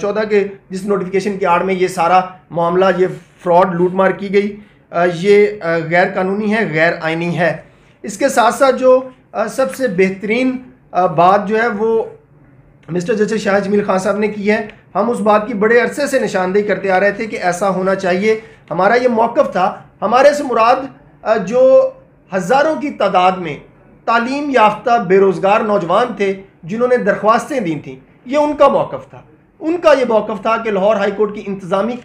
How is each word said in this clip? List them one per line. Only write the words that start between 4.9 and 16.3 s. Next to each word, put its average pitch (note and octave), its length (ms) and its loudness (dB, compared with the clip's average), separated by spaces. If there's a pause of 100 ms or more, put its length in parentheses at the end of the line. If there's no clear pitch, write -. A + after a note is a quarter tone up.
अ, E3+ 120 0
ये, G3+ 580 2
अ, E3 160 -2
गैर F3 320 0
कानूनी G3+ 400 -2
है, G#3 220 -2
गैर E3 300 0
आइनी E3 320 -4
है। D#3+ 380 -2 (320)
इसके C4+ 240 -2
साथ A#3 240 2
साथ C4 200 2
जो, B3+ 420 2 (200)
अ, A3 120 -2
सबसे C4 420 -4
बेहतरीन, G3+ 760 -2 (300)
अ, F3+ 120 2
बात F3+ 340 4
जो G3+ 160 -2
है A3+ 120 0
वो A3+ 500 -2 (720)
मिस्टर F3 240 -2
जस्टिस G#3 300 -2
शाह G3+ 140 0
जमील G3 260 0
खान G3 140 0
साहब G3+ 200 -2
ने G#3+ 100 0
की G#3 140 -8
है। G#3+ 260 0 (260)
हम A3 160 0
उस G3+ 100 -4
बात G#3 260 2
की B3 80 -6
बड़े A3 260 2
अरसे C#4 260 -2
से C#4 140 0
निशानदेही G3 480 -2